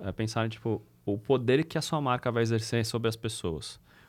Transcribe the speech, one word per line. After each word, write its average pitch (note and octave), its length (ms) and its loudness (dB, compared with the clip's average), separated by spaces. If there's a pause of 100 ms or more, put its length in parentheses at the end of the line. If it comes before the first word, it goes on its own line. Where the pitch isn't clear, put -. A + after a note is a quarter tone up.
é F#2+ 100 -6
pensar, A2+ 380 -2
tipo, A2+ 320 -4 (240)
o G#2 120 0
poder B2+ 460 4
que D#3+ 140 -4
a D3+ 40 -2
sua D#3 180 -2
marca B2 320 0
vai A#2 100 4
exercer A2+ 440 2
sobre A#2 220 0
as A2+ 80 0
pessoas. - 600 -6 (300)